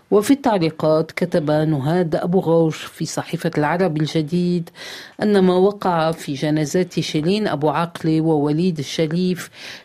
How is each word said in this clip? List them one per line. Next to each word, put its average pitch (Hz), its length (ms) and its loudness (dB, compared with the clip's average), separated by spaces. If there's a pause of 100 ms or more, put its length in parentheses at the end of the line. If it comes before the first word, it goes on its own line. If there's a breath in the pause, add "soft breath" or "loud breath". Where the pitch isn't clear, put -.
(120)
وفي 208 200 4
التعليقات 160 800 2
كتب 170 400 -2
نهاد 156 640 0
أبو 180 240 0
غوش 165 380 2
في - 280 -10
صحيفة 165 520 -6
العربي 151 420 0
الجديد 170 720 -2 (540 loud breath)
أن 208 160 4
ما 185 140 6
وقع 180 580 2
في 165 220 -6
جنازات 156 640 -2
شيرين 175 480 -2
أبو 147 220 0
عاقلة 160 520 -2
ووليد 156 580 0
الشريف 170 720 -2 (360 loud breath)